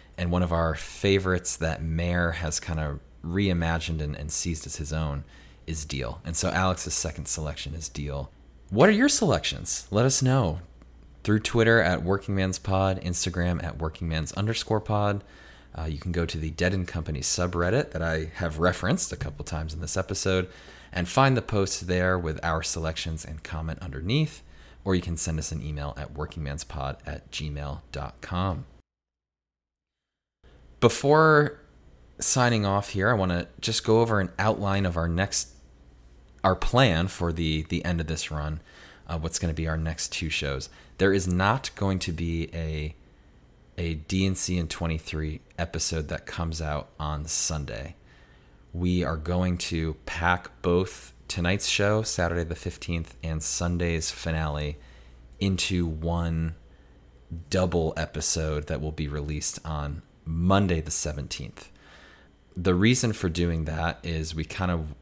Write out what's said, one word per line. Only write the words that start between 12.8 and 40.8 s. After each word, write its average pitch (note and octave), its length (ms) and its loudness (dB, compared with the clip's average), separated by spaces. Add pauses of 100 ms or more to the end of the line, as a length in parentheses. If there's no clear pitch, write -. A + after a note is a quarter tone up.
Instagram F2 600 0
at D#2+ 160 -6
Working D#2+ 300 -4
Man's D#2+ 240 -2
underscore G#2+ 480 0
pod. G#2 440 0 (540)
Uh, D#2+ 60 -4
you D#2 160 -4
can F2 140 -4
go E2+ 120 0
to E2 120 -4
the D#2+ 140 -4
Dead F2 220 2
and F#2 140 -2
Company D#2 320 -4
subreddit F2+ 720 0
that D#2+ 100 -4
I E2 340 -2
have D#2 240 -4
referenced F2+ 520 2
a - 60 -8
couple - 260 -8
times D#2 300 -6
in D#2+ 80 -8
this - 160 -4
episode F#2 520 0 (420)
and F2+ 160 -2
find C3+ 280 6
the A2+ 60 0
posts G2 400 0
there F2+ 360 2
with D#2 240 -2
our E2 220 0
selections D#2+ 600 -4
and D#2 180 -10
comment D#2+ 380 -6
underneath, F2+ 600 -2 (440)
or F#2+ 100 4
you F2+ 60 2
can E2+ 160 -4
send D#2+ 200 -2
us D2+ 140 -4
an D#2+ 100 -6
email D2 360 -6
at C#2+ 160 -10
workingmanspod D2 920 -6
at D2 260 -10
gmail C#2+ 500 -6 (100)
dot C#2 300 -8
com. F2+ 440 -2 (2250)
Before D3+ 800 6 (600)
signing A#2+ 460 4
off G2+ 240 2
here, G2 200 2
I B2 40 6
wanna F2+ 340 2 (120)
just - 240 -2
go A2+ 160 6
over A2+ 220 4
an F#2 180 0
outline G2 460 2
of E2+ 120 0
our E2+ 120 2
next, F2+ 400 0 (920)
our F#2 120 6
plan F#2+ 540 4
for E2+ 240 -2
the, D#2 360 0
the - 140 -2
end F2 160 0
of D#2 80 -2
this D#2 240 -4
run, D#2 300 -4 (440)
uh, E2+ 140 -4
what's D#2+ 180 -4
gonna E2 160 0
be D#2+ 140 -2
our D#2+ 100 0
next D#2+ 360 -4
two E2 160 -4
shows. C#2 400 -4 (280)